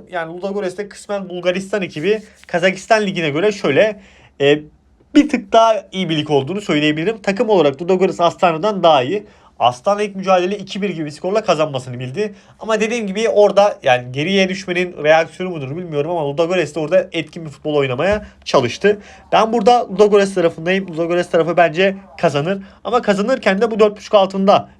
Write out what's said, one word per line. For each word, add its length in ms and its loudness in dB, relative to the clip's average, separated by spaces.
Yani 260 -8
Ludogorets 420 -8
de 100 -10
kısmen 400 -10
Bulgaristan 540 -4
ekibi. 400 -4
Kazakistan 600 0
Ligi'ne 240 -4
göre 220 0
şöyle, 480 0
e, 200 4
bir 140 6
tık 240 -4
daha 400 4
iyi 160 -4
bir 80 -2
lig 140 -4
olduğunu 300 0
söyleyebilirim. 640 0
Takım 260 -2
olarak 340 2
Ludogorets 380 0
Astana'dan 600 0
daha 200 6
iyi. 240 -4
Astana 440 0
ilk 140 -6
mücadele 420 0
iki 240 -10
bir 80 -2
gibi 220 -8
skorla 320 -4
kazanmasını 560 -2
bildi. 340 -6
Ama 200 -2
dediğim 260 -4
gibi 220 -4
orada 540 4
yani 300 0
geriye 360 0
düşmenin 560 -6
reaksiyonu 500 2
mudur 220 -8
bilmiyorum 340 -4
ama 180 -4
Ludogorets 460 -2
de 60 -4
orada 320 0
etkin 320 -8
bir 60 -12
futbol 240 -8
oynamaya 520 0
çalıştı. 560 0
Ben 200 2
burada 380 2
Ludogorets 440 4
tarafındayım. 540 -2
Ludogorets 420 -2
tarafı 260 0
bence 400 2
kazanır. 440 -2
Ama 180 -2
kazanırken 580 0
de 100 0
bu 100 -2
dört 160 4
buçuk 180 -10
altında 540 2